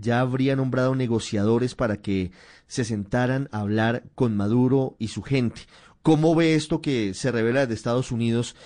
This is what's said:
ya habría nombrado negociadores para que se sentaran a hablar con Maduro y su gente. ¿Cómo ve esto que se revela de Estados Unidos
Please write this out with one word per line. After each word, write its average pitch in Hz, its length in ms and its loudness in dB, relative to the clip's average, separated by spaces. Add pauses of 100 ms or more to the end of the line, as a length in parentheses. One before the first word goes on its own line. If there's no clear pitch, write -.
ya 117 180 0
habría 131 380 0
nombrado 131 380 0
negociadores 117 800 0
para 104 260 -2
que 95 300 -2 (360)
se - 160 -4
sentaran 123 720 -2
a 107 80 -4
hablar 110 420 0 (120)
con 117 200 0
Maduro 123 640 2
y 110 80 -6
su 104 140 -8
gente. 123 400 -2 (420)
¿Cómo 160 300 4
ve 160 220 4
esto 156 260 -2
que 113 320 -2
se 127 180 -4
revela 120 360 0
de 113 80 -4
Estados 123 360 -2
Unidos 117 540 -2